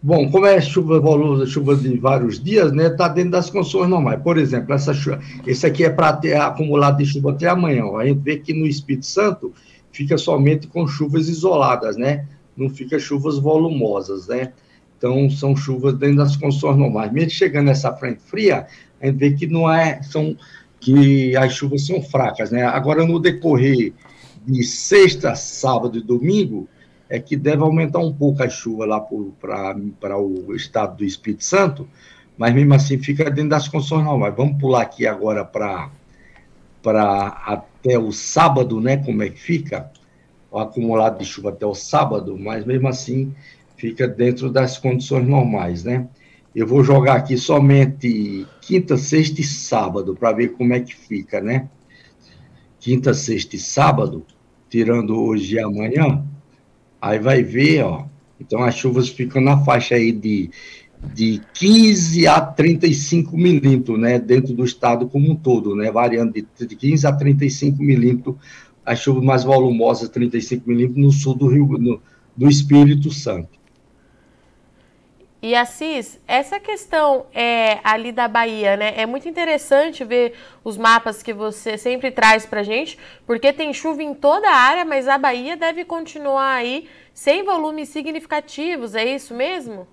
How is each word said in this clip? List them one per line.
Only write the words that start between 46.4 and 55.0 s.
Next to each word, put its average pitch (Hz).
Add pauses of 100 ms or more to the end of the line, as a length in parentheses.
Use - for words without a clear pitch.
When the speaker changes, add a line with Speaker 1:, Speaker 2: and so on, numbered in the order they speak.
Speaker 1:
Eu 113
vou 135
jogar 135
aqui 123
somente 123 (160)
quinta, 180
sexta 156
e -
sábado 98
pra 117
ver 117
como 123
é 123
que -
fica, 98
né? 127 (1080)
Quinta, 127
sexta -
e 92
sábado, 113 (460)
tirando 113